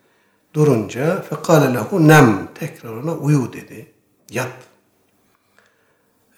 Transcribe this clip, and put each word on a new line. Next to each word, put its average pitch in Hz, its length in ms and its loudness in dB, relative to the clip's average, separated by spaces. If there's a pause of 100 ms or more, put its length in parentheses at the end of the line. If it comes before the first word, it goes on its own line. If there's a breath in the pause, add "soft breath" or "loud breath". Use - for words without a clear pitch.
(540)
durunca, 143 680 -2
fekale 147 520 0
lehu 151 340 0
nem, 117 460 6
tekrar - 360 -14
ona 135 240 -10
uyu 139 380 -2
dedi, - 400 -20 (380)
yat. 123 220 -8 (1900)